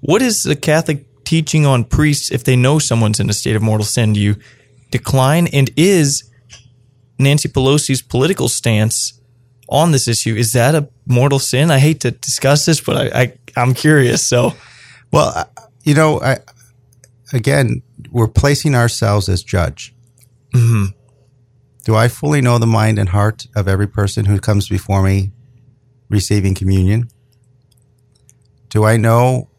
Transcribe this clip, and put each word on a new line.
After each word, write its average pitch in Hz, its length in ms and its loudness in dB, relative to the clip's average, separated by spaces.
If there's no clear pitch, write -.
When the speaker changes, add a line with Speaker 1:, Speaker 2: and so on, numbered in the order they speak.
Speaker 1:
What 220 200 0
is 240 220 -2
the 147 120 -2
Catholic 156 500 -2
teaching 156 420 0
on 131 200 2
priests 151 460 0
if 120 120 -4
they 131 120 2
know 127 220 2
someone's 113 420 0
in 98 100 -2
a 104 40 -2
state - 220 -2
of 107 80 0
mortal 107 220 0
sin? 107 280 0
Do 104 60 0
you 104 160 2
decline? 135 560 0
And 139 280 0
is 160 540 2
Nancy 139 320 0
Pelosi's 135 540 0
political 143 440 -2
stance 110 720 -2
on 160 240 2
this 135 140 0
issue, 113 280 -4
is 113 160 -2
that 123 240 2
a 143 140 -2
mortal 131 340 2
sin? 143 320 0
I 135 80 4
hate 156 220 2
to - 100 -2
discuss - 540 -2
this, 160 160 0
but - 160 -4
I, 123 60 0
I, 127 120 -2
I'm 127 180 0
curious. 135 540 2
So, 123 260 0
Speaker 2:
well, 151 200 2
I, 80 120 -6
you 147 120 2
know, 156 240 2
I, 131 200 -2
again, 127 500 0
we're 113 160 0
placing 143 480 0
ourselves 107 540 0
as 90 140 -2
judge. - 520 -6
Speaker 1:
Mm-hmm. 117 320 2
Speaker 2:
Do 110 100 0
I 117 140 4
fully 147 320 -2
know 120 160 2
the 117 100 2
mind 110 320 2
and 104 100 -2
heart 104 460 -2
of 95 140 -2
every 95 180 0
person 101 380 -4
who 98 160 0
comes 101 260 -2
before 98 360 -2
me 98 280 0
receiving 98 440 0
communion? 98 540 0
Do 107 160 0
I 110 140 4
know 120 600 2